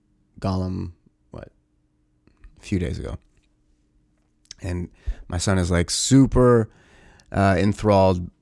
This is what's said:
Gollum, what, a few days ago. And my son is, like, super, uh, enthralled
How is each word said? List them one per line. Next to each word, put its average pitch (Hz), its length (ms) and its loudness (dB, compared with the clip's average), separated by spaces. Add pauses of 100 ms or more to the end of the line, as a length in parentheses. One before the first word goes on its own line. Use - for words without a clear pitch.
(400)
Gollum, 92 520 -6 (380)
what, - 220 -18 (1080)
a - 40 -20
few 95 180 -6
days - 180 -6
ago. - 200 -12 (1400)
And 87 280 -8 (380)
my 87 100 -6
son 95 200 0
is, 90 140 0
like, 87 180 0
super, 123 800 4 (640)
uh, 98 260 2
enthralled 95 720 2 (120)